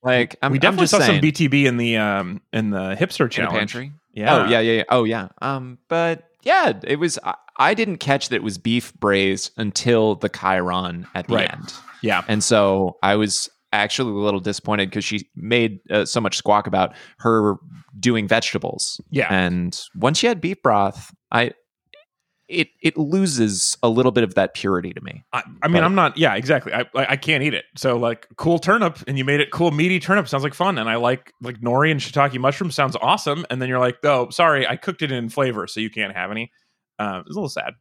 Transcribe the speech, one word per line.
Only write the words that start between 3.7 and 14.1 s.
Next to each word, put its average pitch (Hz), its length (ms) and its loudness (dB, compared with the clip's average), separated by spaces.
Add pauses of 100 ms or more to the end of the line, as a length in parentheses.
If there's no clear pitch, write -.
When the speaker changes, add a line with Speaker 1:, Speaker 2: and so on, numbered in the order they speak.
Speaker 1:
pantry? 131 180 -10 (220)
Speaker 2:
Yeah. 110 240 2
Speaker 1:
Oh, 113 120 4
yeah, 117 120 4
yeah, 113 160 4
yeah. 107 120 0
Oh, 123 140 4
yeah. 110 240 -2 (140)
Um, 127 360 -8 (120)
but, 165 340 -2 (200)
yeah, 302 300 2 (120)
it 135 120 0
was, 160 260 -2
I, 92 120 -4 (220)
I 151 160 4
didn't 208 240 -2
catch - 320 0
that 123 80 -2
it - 60 -4
was 98 140 -4
beef 117 380 -2
braised 98 640 0
until 110 580 2
the 104 140 -2
Chiron 90 840 -2
at 95 140 -6
the 117 80 0
Speaker 2:
Right. 95 160 0
Speaker 1:
end. - 220 -14 (280)
Speaker 2:
Yeah. 101 280 0
Speaker 1:
And 107 120 2
so 98 600 2
I 98 140 4
was 107 320 -2 (240)
actually 107 400 0